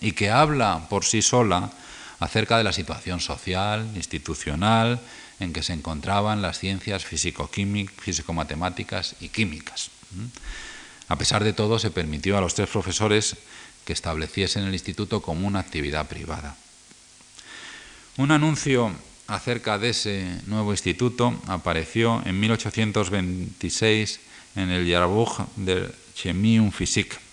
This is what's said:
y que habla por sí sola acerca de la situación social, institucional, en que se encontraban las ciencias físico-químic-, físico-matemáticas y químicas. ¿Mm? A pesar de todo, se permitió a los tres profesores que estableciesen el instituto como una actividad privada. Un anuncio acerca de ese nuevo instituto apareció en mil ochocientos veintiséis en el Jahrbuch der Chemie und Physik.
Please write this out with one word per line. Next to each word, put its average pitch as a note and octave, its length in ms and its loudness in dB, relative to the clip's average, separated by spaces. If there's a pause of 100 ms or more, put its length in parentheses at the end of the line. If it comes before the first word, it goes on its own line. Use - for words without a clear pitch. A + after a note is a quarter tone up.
y G#2+ 120 0
que G2+ 180 2
habla A#2+ 580 4
por G2 160 0
sí A2 160 2
sola G2+ 520 4 (480)
acerca A2 380 2
de A2 60 4
la G2 80 2
situación F2+ 480 -4
social, G#2 760 -2
institucional, G2+ 1040 0 (400)
en F2 140 -4
que D#2 80 -4
se - 100 -2
encontraban G2 680 0
las F2 160 -2
ciencias F#2+ 460 -4
físico-químic-, G2 920 -2
físico-matemáticas F2 1200 -4
y - 100 -12
químicas. - 600 -4 (200)
¿Mm? G2 160 -10 (840)
A F2+ 80 0
pesar G2+ 280 2
de G#2+ 80 4
todo, A2 260 2
se G2+ 120 0
permitió D#2 460 0
a G2+ 40 4
los F2 140 2
tres G2 140 0
profesores G#2 680 2 (480)
que - 80 -6
estableciesen F2 720 -2
el F#2+ 100 -2
instituto G2 480 -4
como F2+ 260 -2
una G2 100 0
actividad D2+ 480 -4
privada. D2 500 -8 (1600)
Un C3+ 140 4
anuncio C#3+ 640 4 (340)
acerca A2 520 -2
de A2+ 120 2
ese F#2 560 -2
nuevo G#2 260 0
instituto A#2+ 760 2
apareció F#2 800 2
en F#2 120 0
mil G#2+ 140 4
ochocientos G#2+ 580 0
veintiséis G2 1080 0 (360)
en F#2 140 0
el F2+ 220 2
Jahrbuch F2+ 640 4
der F#2 380 0 (200)
Chemie G#2 460 4
und G#2 140 4
Physik. - 440 0 (140)